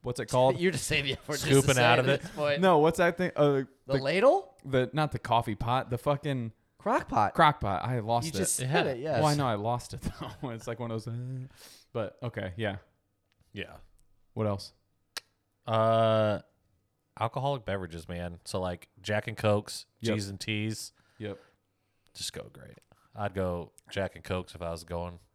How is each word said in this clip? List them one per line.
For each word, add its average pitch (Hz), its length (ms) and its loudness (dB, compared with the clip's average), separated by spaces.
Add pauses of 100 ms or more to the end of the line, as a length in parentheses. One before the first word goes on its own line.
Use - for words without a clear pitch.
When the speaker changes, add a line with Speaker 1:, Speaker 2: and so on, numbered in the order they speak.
Speaker 1:
what's 123 160 -6
it 117 60 -4
Speaker 2:
<laughs> - 40 -18
Speaker 1:
called? 131 300 4
Speaker 2:
You're 180 120 2
just 143 140 -4
saying 147 200 0
the 135 80 -2
F - 140 -10
word 151 120 -4
just - 80 -6
Speaker 3:
Scooping 135 220 6
Speaker 2:
to 135 60 4
say 123 80 4
Speaker 3:
out 120 140 8
Speaker 2:
it 127 40 4
Speaker 3:
of 127 80 2
Speaker 2:
at 139 60 4
Speaker 3:
it. 139 60 -4
Speaker 2:
this - 100 -12
point. 147 300 -2
Speaker 1:
No, 185 160 8
what's 160 220 4
that 170 180 2
thing? 180 180 -2
Uh, 147 160 4
Speaker 2:
The 135 160 0 (200)
Speaker 1:
the 139 100 0
Speaker 2:
ladle? 196 560 4 (100)
Speaker 1:
The, 127 300 0
not 151 180 0
the - 80 -6
coffee 117 360 2
pot. 120 340 -2
The 120 80 -4
fucking 135 540 -2 (260)
Speaker 2:
Crock 240 320 -2
pot. 208 240 2
Speaker 1:
crock 156 260 6
pot. 101 240 -2
I 123 180 0
lost 117 260 0
Speaker 2:
You - 20 -6
Speaker 1:
it. 156 140 -4
Speaker 2:
just - 160 -2
Speaker 3:
It 131 60 -2
Speaker 2:
said 127 40 -2
Speaker 3:
had 160 180 2
Speaker 2:
it, 127 120 -4
yes. 143 180 -2
Speaker 1:
Well, 151 80 4
I 147 80 4
know 143 140 2
I 113 80 2
lost 113 400 -4
it 123 60 -10
<laughs> - 400 -8
though. 139 100 -8
It's 113 160 -10
like 117 120 -6
one 117 120 -6
of 113 120 -4
those. 117 80 -8
Uh, 127 360 -8 (440)
but 107 300 -4
okay, 101 340 -6
yeah. 101 200 -2 (760)
Speaker 3:
Yeah. - 180 -10 (640)
Speaker 1:
What 110 120 -2
else? 101 260 -6 (920)
Speaker 3:
Uh, 110 760 4 (800)
alcoholic 127 460 -2
beverages, 87 440 -6
man. 87 360 -8
So, - 140 -6
like, 90 300 -6 (120)
Jack 104 260 -4
and 110 100 -10
Cokes, 104 480 0 (160)
Speaker 1:
Yep. 110 140 -2
Speaker 3:
G's 101 140 -6
and 98 100 -10
T's. 107 520 -6 (280)
Speaker 1:
Yep. 101 200 -10 (760)
Speaker 3:
Just - 180 -10
go - 180 -12
great. - 260 -20 (380)
I'd 101 180 -6
go 90 380 -4 (180)
Jack 95 260 -4
and 82 80 -20
Cokes 92 320 -6
if 85 60 -12
I 85 100 -6
was 82 120 -8
going 87 360 -8 (160)